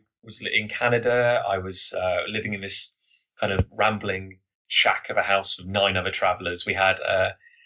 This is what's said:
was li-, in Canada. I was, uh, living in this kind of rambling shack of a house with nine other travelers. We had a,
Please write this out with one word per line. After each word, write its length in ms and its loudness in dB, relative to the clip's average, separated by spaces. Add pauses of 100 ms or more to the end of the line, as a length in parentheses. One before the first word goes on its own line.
(220)
was 200 -8
li-, 140 -2
in 120 0
Canada. 800 2
I 100 0
was, 360 -2
uh, 240 0 (100)
living 260 -6
in 60 -8
this 680 -2 (120)
kind 120 0
of 200 2
rambling 640 -2 (300)
shack 420 0
of 60 -4
a 60 2
house 360 0
with 80 -14
nine 300 2
other 140 -2
travelers. 560 -2
We 80 0
had 260 2
a, 340 0 (320)